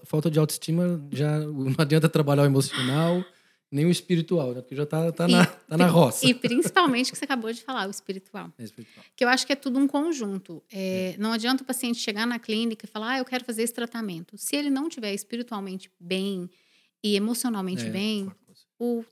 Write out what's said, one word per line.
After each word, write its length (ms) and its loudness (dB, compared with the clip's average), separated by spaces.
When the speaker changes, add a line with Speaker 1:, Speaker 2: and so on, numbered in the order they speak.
Speaker 1:
falta 260 0
de 80 2
autoestima, 720 0
já 300 0
não 360 -2
adianta 320 4
trabalhar 360 4
o 20 6
emocional, 760 2
nem 140 2
o 40 6
espiritual, 640 0
né? 60 -8
Porque 160 -12
já 100 -2
tá, 240 0
tá 180 0
Speaker 2:
E 40 6
Speaker 1:
na, 140 8
tá 300 -8
na 100 6
Speaker 2:
pri-, 60 6
Speaker 1:
roça. 320 6
Speaker 2:
e 80 6
principalmente 760 2
o 40 -8
que 60 -12
você 60 -6
acabou 280 -4
de 120 -10
falar, 240 -6
o 20 -8
espiritual. 680 -12
Speaker 1:
É 60 -14
espiritual. 420 -18
Speaker 2:
Que 80 2
eu 40 2
acho 160 2
que 80 -2
é 40 2
tudo 240 -2
um 80 4
conjunto. 760 -2
É, 420 -4
Speaker 1:
É. 40 -12
Speaker 2:
não 140 -2
adianta 320 0
o 20 -16
paciente 320 -4
chegar 260 -4
na 140 -2
clínica 480 -4
e 20 -18
falar, 260 -6
"Ah, 40 -2
eu 60 -4
quero 200 -6
fazer 200 -4
esse 100 -6
tratamento." 640 -8
Se 160 -6
ele 160 -2
não 180 -2
tiver 240 -8
espiritualmente 880 -10
bem 500 -4
e 140 0
emocionalmente 680 -2
Speaker 1:
É, 40 -6
Speaker 2:
bem, 360 -4
Speaker 1:
concordo 200 -14
com 80 -20
você. 80 -20
Speaker 2:
o 340 -4